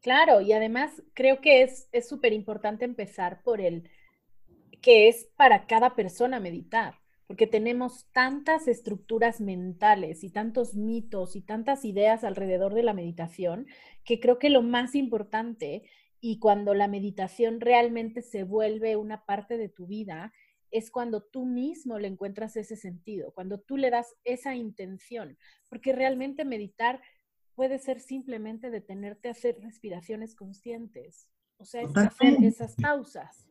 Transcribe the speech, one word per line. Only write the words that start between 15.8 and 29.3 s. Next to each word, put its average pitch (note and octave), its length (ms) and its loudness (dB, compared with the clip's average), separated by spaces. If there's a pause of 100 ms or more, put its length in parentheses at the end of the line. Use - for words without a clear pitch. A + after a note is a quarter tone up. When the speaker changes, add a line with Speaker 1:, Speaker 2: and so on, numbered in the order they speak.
Speaker 1:
y A3 180 -6
cuando G3+ 360 2
la G3+ 140 2
meditación G3+ 720 -4
realmente A#3 600 2
se G3+ 220 -10
vuelve G#3+ 520 -2
una G#3+ 280 -8
parte G#3 340 -6
de G#3+ 100 -8
tu F3+ 200 -18
vida, G3 440 -12 (380)
es A3+ 200 -6
cuando A#3 320 -6
tú B3+ 220 -12
mismo B3+ 540 -6
le G#3 100 -6
encuentras G3+ 480 -10
ese G#3 200 -10
sentido, F#3+ 560 -12
cuando F#3+ 260 -12
tú C4+ 180 -10
le C4+ 140 2
das A#3+ 240 -2 (100)
esa B3+ 300 -6
intención, G3+ 840 -12 (300)
porque C4+ 240 -4
realmente C4 520 -2
meditar A#3 560 -4 (540)
puede C4 240 -2
ser C4 220 -8
simplemente A#3+ 680 -12
detenerte G#3 580 -12
a A#3+ 40 -10